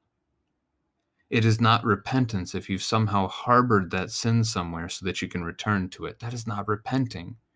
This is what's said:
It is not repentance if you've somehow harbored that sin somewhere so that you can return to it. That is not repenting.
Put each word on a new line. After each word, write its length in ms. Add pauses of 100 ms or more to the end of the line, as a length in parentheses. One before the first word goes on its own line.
(1300)
It 140
is 160
not 240
repentance 680
if 140
you've 140
somehow 440
harbored 640
that 200
sin 340
somewhere 440
so 160
that 160
you 60
can 160
return 460
to 160
it. 160
That 140
is 120
not 220
repenting. 680 (180)